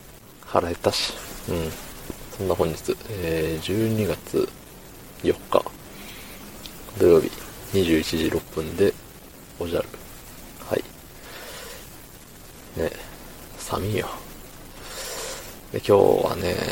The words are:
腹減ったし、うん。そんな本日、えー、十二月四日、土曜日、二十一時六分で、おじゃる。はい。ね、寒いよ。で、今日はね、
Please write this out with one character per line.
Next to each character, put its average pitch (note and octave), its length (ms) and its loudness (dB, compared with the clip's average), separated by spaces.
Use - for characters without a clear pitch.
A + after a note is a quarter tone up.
腹 F2 220 4
減 F2 80 -2
っ - 40 -10
た G#2 120 4
し、 - 220 0
う F#2 60 0
ん。 E2 180 0
そ G2+ 60 -2
ん F#2 60 2
な F2+ 40 6
本 F2 140 4
日、 - 300 -2
え E2 480 0
ー、 D#2 60 -6
十 A2 240 2
二 A2 180 2
月 - 440 0
四 E2+ 100 6
日、 - 300 4
土 F#2+ 80 10
曜 E2 140 12
日、 - 100 0
二 F#2+ 140 4
十 D#2+ 140 6
一 D#2 180 0
時 D#2+ 120 2
六 D#2+ 140 0
分 D#2+ 220 -4
で、 G2 180 6
お F2 40 -2
じ E2+ 120 0
ゃ - 20 2
る。 - 80 -2
は - 60 2
い。 - 80 0
ね、 D#2+ 160 0
寒 - 280 -2
い G#2 120 0
よ。 F2 120 0
で、 G#2+ 60 0
今 G#2 180 8
日 - 280 8
は - 120 2
ね、 F2+ 180 0